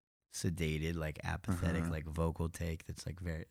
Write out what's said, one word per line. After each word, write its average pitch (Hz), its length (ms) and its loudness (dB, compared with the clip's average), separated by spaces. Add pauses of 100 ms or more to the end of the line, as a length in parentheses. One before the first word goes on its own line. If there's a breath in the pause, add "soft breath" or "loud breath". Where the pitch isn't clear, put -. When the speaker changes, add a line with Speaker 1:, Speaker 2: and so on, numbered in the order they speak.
(340)
Speaker 1:
sedated, 80 600 2
like, 78 300 -2
apathetic, 85 580 2
Speaker 2:
Uh-huh. 85 80 0
Speaker 1:
like, 78 140 -2
vocal 82 420 2
take 80 380 -2
that's, - 200 -8
like, 82 140 -6
very, 85 320 -2